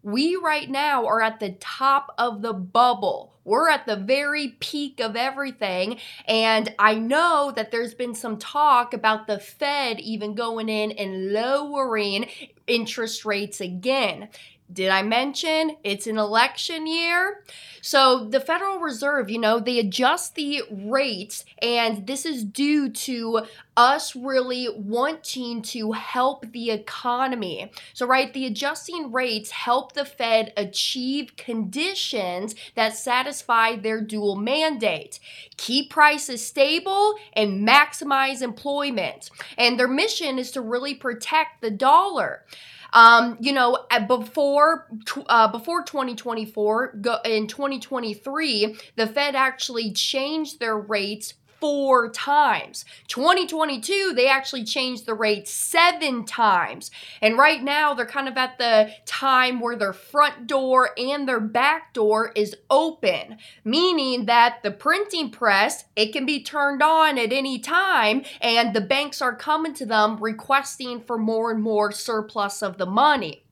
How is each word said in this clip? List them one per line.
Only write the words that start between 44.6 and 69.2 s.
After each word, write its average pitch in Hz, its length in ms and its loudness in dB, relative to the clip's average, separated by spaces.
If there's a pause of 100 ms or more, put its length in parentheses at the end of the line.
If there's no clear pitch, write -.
tw-, - 240 -8
uh, 226 200 8
before 240 340 -4
twenty 262 320 -4
twenty-four, 220 840 -2
go, 226 240 0
in 214 240 0
twenty 277 320 -4
twenty-three, 240 1000 -4 (160)
the 220 140 0
Fed 285 260 -2
actually 254 580 -2
changed 285 680 -4
their 226 180 -2
rates 208 560 -4 (240)
four 269 520 2
times. 277 720 0 (240)
Twenty 349 380 2
twenty-two, 320 680 -2
they 247 140 4
actually 269 340 0
changed 247 440 -6
the 226 80 -4
rate 214 340 -2
seven 320 800 0
times. 185 640 0 (320)
And 220 160 2
right 294 240 6
now, 285 320 0
they're 240 100 -4
kind 269 240 -4
of 240 80 -6
at 254 220 -2
the 214 340 4 (140)
time 254 520 2
where 233 160 -4
their 196 200 -2
front 285 520 0
door 262 520 4
and 277 280 -2
their 247 140 0
back 254 540 0
door 220 420 2
is 214 180 0 (140)
open, 269 720 0 (260)
meaning 262 640 0
that 240 360 4
the 202 80 -2
printing 330 600 -2
press, 220 560 2 (100)
it 214 160 0
can 269 140 -4
be 285 160 -2
turned 285 400 0
on 311 340 4
at 233 160 0
any 269 260 -2
time, 277 640 2 (200)
and 233 320 2
the 214 80 2
banks 277 400 -2